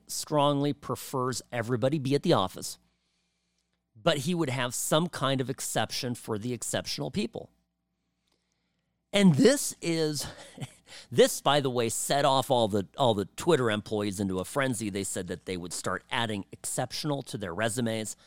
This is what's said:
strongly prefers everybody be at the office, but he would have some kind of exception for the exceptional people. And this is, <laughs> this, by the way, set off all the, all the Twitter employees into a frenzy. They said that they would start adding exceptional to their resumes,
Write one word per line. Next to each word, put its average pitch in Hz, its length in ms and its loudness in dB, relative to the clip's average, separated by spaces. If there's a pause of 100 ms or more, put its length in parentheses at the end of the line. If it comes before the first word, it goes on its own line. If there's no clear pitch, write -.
strongly 143 640 2
prefers 127 680 -4 (100)
everybody 123 460 0
be 131 160 0
at 139 80 0
the 165 100 2
office, 95 460 -2 (1200)
but 151 180 0
he 147 160 -2
would 160 160 0
have 127 240 -4
some 165 340 0
kind 135 320 -2
of 127 100 -4
exception - 640 -4
for 113 240 -6
the 117 140 -6
exceptional 120 580 -4
people. 208 400 -6 (1600)
And 196 220 8
this 254 460 4
is, 156 460 -2 (320)
<laughs> - 80 -8 (440)
this, 233 300 4
by 143 200 4
the 131 100 2
way, 120 180 2
set 143 360 0
off 135 260 4
all 117 180 4
the, 95 180 0 (120)
all 123 160 4
the 98 100 0 (120)
Twitter 131 340 2
employees 104 500 -2
into 95 200 0
a 92 40 -4
frenzy. 127 460 -2
They 98 140 -4
said 95 240 -6
that 90 180 -10
they 95 100 -4
would 87 160 -8
start - 380 -6
adding 110 420 -2
exceptional - 680 -6
to - 160 -12
their 95 160 -8
resumes, 113 640 -2 (100)